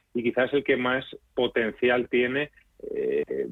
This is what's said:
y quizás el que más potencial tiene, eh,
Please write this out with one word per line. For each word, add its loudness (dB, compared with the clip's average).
y -2
quizás 0
el 2
que 2
más -2
potencial 2
tiene, 0
eh, -2